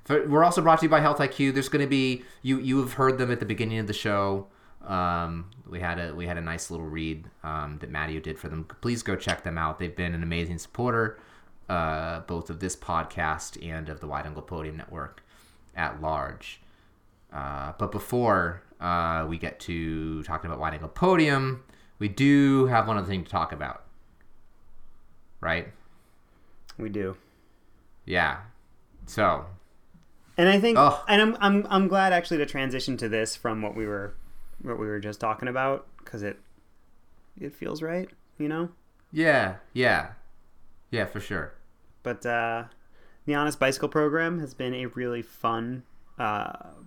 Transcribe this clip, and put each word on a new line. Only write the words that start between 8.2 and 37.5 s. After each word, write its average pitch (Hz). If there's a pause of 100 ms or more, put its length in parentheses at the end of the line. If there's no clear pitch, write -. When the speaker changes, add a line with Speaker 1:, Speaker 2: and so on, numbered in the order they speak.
Speaker 1:
did 78
for 80
them. 80 (160)
Please 120
go 95
check -
them 82
out. 80
They've 87
been 87
an 82
amazing 85
supporter, 117 (500)
uh, 82
both 85
of 82
this 92
podcast 80
and 80
of 76
the 76
Wide 73
Angle 76
Podium 78
Network - (540)
at 76
large. 76 (720)
Uh, 71
but -
before, 98 (180)
uh, 82
we 82
get 80
to 80
talking 82
about 73
Wide 78
Angle 78
Podium, 143 (380)
we 104
do 135
have 113
one 107
other 95
thing 95
to -
talk 85
about. 73 (1600)
Right? - (1080)
Speaker 2:
We 110
do. 95 (920)
Speaker 1:
Yeah. 85 (680)
So. 90 (920)
Speaker 2:
And 175
I 202
think, 226
Speaker 1:
Ugh. -
Speaker 2:
and 208
I'm, 220
I'm, 202
I'm 190
glad 190
actually 175
to 147
transition 131
to 113
this 110
from 110
what 104
we 110
were, 101 (480)
what 120
we 110
were 104
just 101
talking 110
about, 135 (180)
'cause 104
it, 101 (1040)
it 139